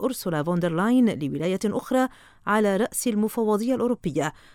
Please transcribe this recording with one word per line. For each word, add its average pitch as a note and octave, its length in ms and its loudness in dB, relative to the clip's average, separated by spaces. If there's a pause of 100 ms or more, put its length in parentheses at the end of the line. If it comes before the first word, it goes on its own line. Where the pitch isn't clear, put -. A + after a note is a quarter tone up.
أرسولا F3+ 420 -2
فوندرلاين F3+ 760 2
لولاية D3+ 460 -2
أخرى B3+ 420 0 (380)
على G3+ 320 2
رأس - 300 -2
المفوضية A3 680 0
الأوروبية، E3 580 -2 (220)